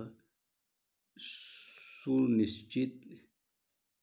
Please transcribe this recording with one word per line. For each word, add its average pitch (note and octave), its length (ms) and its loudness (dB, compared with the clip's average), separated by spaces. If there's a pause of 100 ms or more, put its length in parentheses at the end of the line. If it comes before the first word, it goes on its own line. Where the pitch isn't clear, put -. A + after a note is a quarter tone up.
(1160)
सुनिश्चित - 1800 0 (1000)